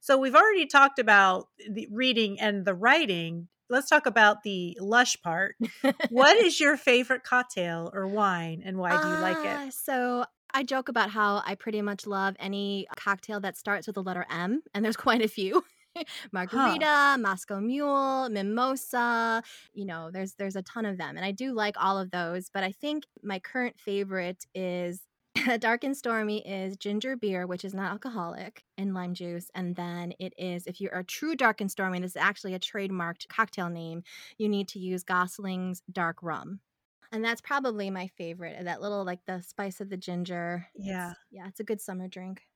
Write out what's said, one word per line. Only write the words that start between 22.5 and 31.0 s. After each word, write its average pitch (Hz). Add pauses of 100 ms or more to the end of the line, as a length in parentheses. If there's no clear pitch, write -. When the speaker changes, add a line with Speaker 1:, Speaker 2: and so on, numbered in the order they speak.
Speaker 2:
but 196
I 190
think 294 (180)
my 196
current 247
favorite 190 (100)
is 180 (340)
<laughs> 233
Dark 233
and 269
Stormy 214
is 190
ginger 214
beer, 185
which 180
is 190
not 190
alcoholic, 208 (140)
and 196
lime 180
juice. 175
And 180
then 175
it 185
is, 180
if 185
you 196
are 180
a 185